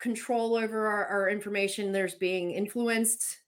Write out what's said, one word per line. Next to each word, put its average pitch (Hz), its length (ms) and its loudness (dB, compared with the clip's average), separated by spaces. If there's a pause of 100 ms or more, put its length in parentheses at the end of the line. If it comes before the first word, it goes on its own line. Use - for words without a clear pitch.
control 226 560 0
over 220 300 0
our, 208 200 0
our 196 220 2
information 202 640 0
there's 190 220 0
being 180 360 0
influenced, 226 960 0